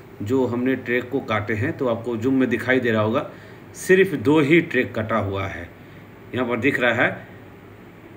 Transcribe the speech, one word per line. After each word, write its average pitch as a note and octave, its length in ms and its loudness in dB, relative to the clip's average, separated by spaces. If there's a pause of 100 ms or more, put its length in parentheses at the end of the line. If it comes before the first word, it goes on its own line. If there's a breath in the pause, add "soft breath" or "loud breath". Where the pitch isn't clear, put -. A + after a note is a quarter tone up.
(200 loud breath)
जो B2 280 0
हमने B2 300 0
track A#2+ 320 -4
को C#3 120 -2
काटे G#2+ 340 -2
हैं, C#3 220 -2
तो C3+ 100 -2
आपको A#2 300 -2
zoom B2+ 160 0
में C3 160 2
दिखाई B2 300 0
दे A#2 120 0
रहा A2 100 2
होगा, A2+ 240 0 (520 loud breath)
सिर्फ F#3 380 4
दो C#3 260 4
ही D#3 220 6
track A#2+ 320 -2
कटा A2 240 -2
हुआ G2 260 -2
है, E2+ 240 -10 (640 loud breath)
यहाँ C3 140 -2
पर A#2+ 120 -2
दिख C3+ 200 0
रहा A#2+ 160 2
है। E3 320 -2 (880)